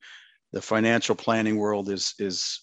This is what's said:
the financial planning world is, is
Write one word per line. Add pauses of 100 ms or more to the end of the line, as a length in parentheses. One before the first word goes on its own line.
(520)
the
financial
planning
world
is,
is